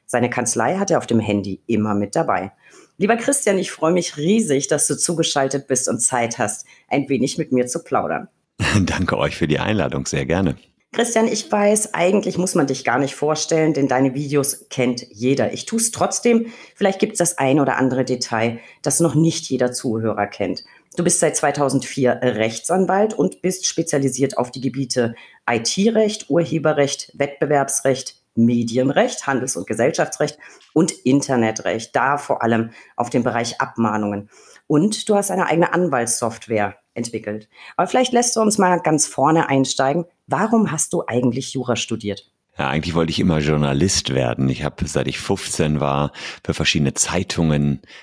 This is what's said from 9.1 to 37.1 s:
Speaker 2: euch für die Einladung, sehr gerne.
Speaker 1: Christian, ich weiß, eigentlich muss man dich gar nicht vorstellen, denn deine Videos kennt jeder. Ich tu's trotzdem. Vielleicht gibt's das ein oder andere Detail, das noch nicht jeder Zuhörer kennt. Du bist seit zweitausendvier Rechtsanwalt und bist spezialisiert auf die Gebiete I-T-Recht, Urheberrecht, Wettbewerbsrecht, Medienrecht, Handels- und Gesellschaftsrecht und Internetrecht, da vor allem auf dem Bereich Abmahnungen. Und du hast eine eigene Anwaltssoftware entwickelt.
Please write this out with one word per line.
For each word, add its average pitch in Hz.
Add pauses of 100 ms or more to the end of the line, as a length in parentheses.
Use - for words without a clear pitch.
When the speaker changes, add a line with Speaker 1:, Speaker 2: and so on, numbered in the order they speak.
Speaker 2:
euch 73
für 78
die 73
Einladung, 73
sehr 69
gerne. 82 (360)
Speaker 1:
Christian, 233
ich 220
weiß, 208
eigentlich 180
muss 180
man 156
dich 131
gar 120
nicht 135
vorstellen, 156
denn 139
deine 127
Videos 139
kennt 123
jeder. 123
Ich -
tu's 226
trotzdem. 226 (240)
Vielleicht 196
gibt's -
das 170
ein 139
oder 135
andere 127
Detail, 117 (220)
das 143
noch 165
nicht 160
jeder 123
Zuhörer 110
kennt. 92 (320)
Du -
bist 170
seit 156
zweitausendvier 139
Rechtsanwalt 170
und -
bist -
spezialisiert 135
auf 120
die 131
Gebiete 127 (360)
I-T-Recht, 202
Urheberrecht, 147
Wettbewerbsrecht, 139 (160)
Medienrecht, 120
Handels- 131
und -
Gesellschaftsrecht 143 (340)
und 160
Internetrecht, 113
da 135
vor -
allem 113 (260)
auf 123
dem 123
Bereich 117
Abmahnungen. 104 (360)
Und 175
du 214
hast 202
eine 180
eigene 170
Anwaltssoftware 117 (180)
entwickelt. 107 (260)